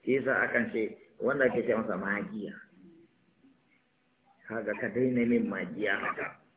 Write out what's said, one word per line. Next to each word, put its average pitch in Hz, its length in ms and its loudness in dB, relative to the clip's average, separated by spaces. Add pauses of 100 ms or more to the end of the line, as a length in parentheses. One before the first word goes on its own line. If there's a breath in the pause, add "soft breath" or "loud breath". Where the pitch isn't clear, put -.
Shi 127 120 2
yasa 131 160 0 (160)
akan 120 240 2
ce 110 240 -2 (240)
wanda 135 280 2
ke 117 120 2
ce 117 160 2
masa 110 160 0
magiya. 101 640 -4 (1900)
Kaga 110 320 -4
ka 110 80 -2
daina 123 400 2
min 117 160 4
magiya 95 480 -2
haka. - 480 -4 (160)